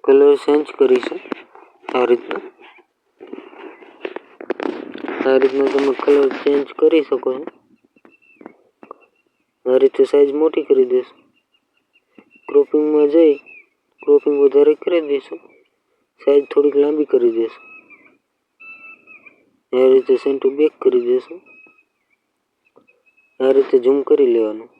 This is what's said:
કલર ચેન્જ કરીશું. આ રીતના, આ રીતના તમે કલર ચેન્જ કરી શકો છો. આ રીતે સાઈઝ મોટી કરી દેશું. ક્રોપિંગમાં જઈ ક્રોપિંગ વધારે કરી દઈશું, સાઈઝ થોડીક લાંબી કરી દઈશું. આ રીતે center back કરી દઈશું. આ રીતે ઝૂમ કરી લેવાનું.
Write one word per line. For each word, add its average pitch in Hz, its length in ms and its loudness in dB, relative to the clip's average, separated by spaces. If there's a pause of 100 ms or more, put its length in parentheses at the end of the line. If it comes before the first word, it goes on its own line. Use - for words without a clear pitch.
કલર 143 320 6
ચેન્જ 147 300 -2 (120)
કરીશું. 127 420 0 (720)
આ 127 100 0
રીતના, 120 360 -2 (3000)
આ 131 80 2
રીતના 135 260 -2
તમે 135 280 -2 (120)
કલર 143 240 2
ચેન્જ 143 380 -4 (120)
કરી 156 240 2
શકો 131 300 -6
છો. 139 120 -10 (2250)
આ 127 60 2
રીતે 135 280 2
સાઈઝ 143 280 0
મોટી 156 300 -2
કરી 131 220 0
દેશું. 123 340 -4 (1300)
ક્રોપિંગમાં 151 600 0
જઈ 156 260 4 (680)
ક્રોપિંગ 147 380 0
વધારે 143 340 4
કરી 175 260 -2
દઈશું, 143 380 -8 (840)
સાઈઝ 143 200 2
થોડીક 143 320 0
લાંબી 147 280 0
કરી 120 260 0
દઈશું. 113 340 -6 (2250)
આ 131 80 4
રીતે 131 260 4
center 135 420 -2
back 151 240 0
કરી 127 200 0
દઈશું. 127 580 -6 (1800)
આ 131 120 2
રીતે 135 260 2
ઝૂમ 135 240 0
કરી 143 240 2
લેવાનું. 113 420 -2 (120)